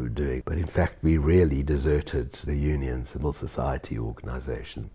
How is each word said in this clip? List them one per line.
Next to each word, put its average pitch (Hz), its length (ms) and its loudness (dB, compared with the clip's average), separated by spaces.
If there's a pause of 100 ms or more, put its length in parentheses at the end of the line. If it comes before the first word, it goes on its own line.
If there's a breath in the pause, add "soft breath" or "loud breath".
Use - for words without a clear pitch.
were 60 60 -2
doing. 64 360 -2
But 82 140 -2
in 82 80 0
fact, - 360 0
we 80 140 6
really 76 460 6
deserted 71 720 0
the - 220 -6
unions 71 420 0
and 62 100 -6
civil 69 260 -2
society 131 640 -4
organisations 65 960 -8